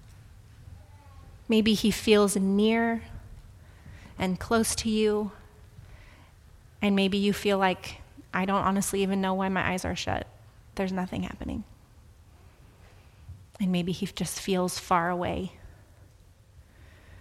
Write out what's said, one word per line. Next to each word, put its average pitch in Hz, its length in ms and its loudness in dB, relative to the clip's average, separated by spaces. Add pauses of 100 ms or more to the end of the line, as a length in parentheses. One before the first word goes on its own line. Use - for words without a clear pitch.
(1500)
Maybe 220 280 4
he 202 180 2
feels 208 420 4
near 220 680 2 (1160)
and 185 220 -2
close 226 360 2
to - 120 -4
you. 214 420 2 (1500)
And 202 140 2
maybe 196 220 2
you 202 160 2
feel 202 240 0
like, 185 460 0 (320)
"I 185 100 0
don't 196 180 2
honestly 196 400 0
even 196 200 0
know 190 100 0
why 190 160 -2
my 190 220 0
eyes 180 160 -4
are 180 100 -4
shut. - 300 -4 (480)
There's 185 180 -2
nothing 185 300 -4
happening." - 420 -8 (1900)
And 185 140 2
maybe 175 180 0
he 180 160 -4
just - 320 -6
feels 180 400 0
far 175 300 2
away. 180 440 -2 (1700)